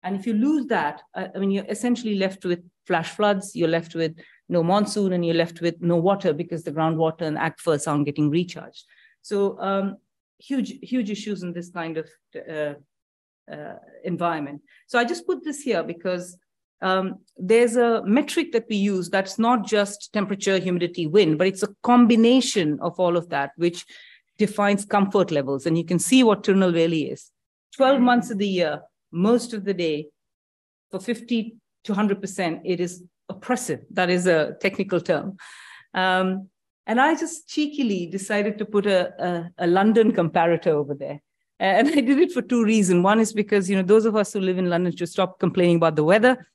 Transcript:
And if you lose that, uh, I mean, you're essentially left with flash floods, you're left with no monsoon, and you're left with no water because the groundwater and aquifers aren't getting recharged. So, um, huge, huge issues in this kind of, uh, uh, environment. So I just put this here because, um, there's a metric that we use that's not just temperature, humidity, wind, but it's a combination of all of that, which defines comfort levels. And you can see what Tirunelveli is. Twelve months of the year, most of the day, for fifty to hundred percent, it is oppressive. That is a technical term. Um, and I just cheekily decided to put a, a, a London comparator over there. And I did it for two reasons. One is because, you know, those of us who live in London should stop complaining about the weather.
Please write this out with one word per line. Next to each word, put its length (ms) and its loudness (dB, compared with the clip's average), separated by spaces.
And 140 -6
if 100 -8
you 80 -2
lose 340 0
that, 340 -2
uh, 200 -8
I 60 -8
mean, 120 0
you're 180 -2
essentially 460 -2
left 280 -4
with 160 -2
flash 260 -2
floods, 440 -2
you're 140 0
left 260 -2
with 220 -4
no 120 2
monsoon, 520 0
and 120 0
you're 100 0
left 260 -2
with 200 -2
no 140 2
water 380 0
because 300 -8
the 80 -8
groundwater 500 0
and 160 -4
aquifers 500 -2
aren't 180 0
getting 240 0
recharged. 540 -6
So, 380 -4
um, 380 -4
huge, 420 -6
huge 280 -4
issues 340 -8
in 100 -8
this 160 -12
kind 280 -8
of, 120 -10
uh, 240 -6
uh, 260 -14
environment. 580 -4
So 120 0
I 60 2
just 200 -8
put 180 -4
this 180 -10
here 220 -2
because, 540 -8
um, 380 -2
there's 400 2
a 260 2
metric 480 0
that 180 -2
we 60 -2
use 340 0
that's 300 -4
not 260 2
just 460 -2
temperature, 460 -2
humidity, 500 -2
wind, 300 4
but 100 2
it's 160 -2
a 100 -6
combination 1000 4
of 180 -6
all 160 2
of 140 -2
that, 260 -4
which 300 -2
defines 480 0
comfort 460 2
levels. 340 -2
And 120 2
you 80 -2
can 140 0
see 240 4
what 200 4
Tirunelveli 680 2
is. 200 -16
Twelve 260 4
months 300 4
of 60 -6
the 100 0
year, 340 -2
most 420 0
of 120 -10
the 80 -4
day, 340 -4
for 80 -10
fifty 580 -6
to 80 -4
hundred 280 0
percent, 420 -6
it 160 -4
is 240 -6
oppressive. 520 -6
That 180 -2
is 180 0
a 340 2
technical 400 -2
term. 360 -4
Um, 560 -2
and 140 0
I 160 4
just 340 -10
cheekily 580 -2
decided 500 -4
to 80 -6
put 200 0
a, 320 2
a, 480 -6
a 20 2
London 440 4
comparator 560 2
over 260 0
there. 280 -10
And 280 4
I 140 2
did 180 2
it 120 4
for 100 -2
two 220 0
reasons. 400 4
One 180 4
is 100 0
because, 380 0
you 80 2
know, 60 0
those 220 4
of 100 0
us 180 0
who 80 -2
live 160 0
in 120 0
London 260 0
should 120 -6
stop 320 -4
complaining 380 2
about 180 2
the 80 2
weather. 520 4